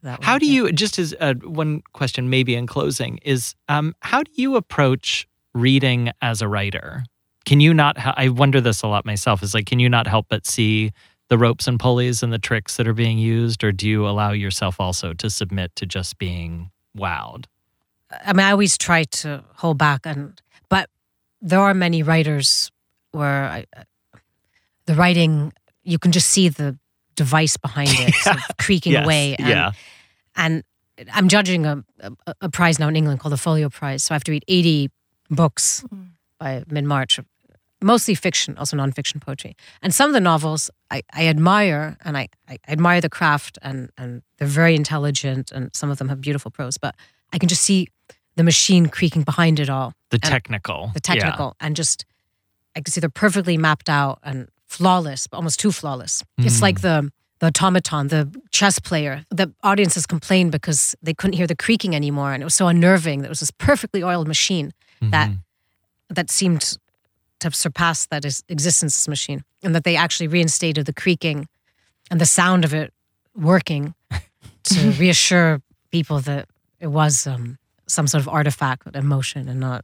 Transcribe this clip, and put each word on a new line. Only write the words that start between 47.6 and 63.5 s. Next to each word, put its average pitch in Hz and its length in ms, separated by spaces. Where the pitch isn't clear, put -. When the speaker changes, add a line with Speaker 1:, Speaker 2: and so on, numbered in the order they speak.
Speaker 1:
see 190 240
the 165 80
machine 170 440
creaking 160 360
behind 156 360
it 139 100
all. 135 240
Speaker 2:
The 120 120
Speaker 1:
And - 20
Speaker 2:
technical. 110 680
Speaker 1:
The 151 140
Speaker 2:
Yeah. 180 80
Speaker 1:
technical. 113 460
And 151 140
just, - 300
I 156 60
can - 100
see - 80
they're 160 100
perfectly 180 480
mapped 156 320
out 143 340
and 135 260
flawless, 170 600
but 127 100
almost 151 240
too 208 100
flawless. 147 520
It's 120 200
Speaker 2:
Mm. - 20
Speaker 1:
like 185 200
the, 156 280
the 165 80
automaton, 165 640
the 151 200
chess - 280
player. 147 500
The 185 240
audiences 196 420
complained 180 460
because 151 500
they 160 120
couldn't 190 240
hear 175 100
the 170 80
creaking 208 400
anymore, 143 380
and 135 100
it - 20
was 165 80
so 185 140
unnerving. 170 540
That 139 60
it - 20
was - 100
this 151 120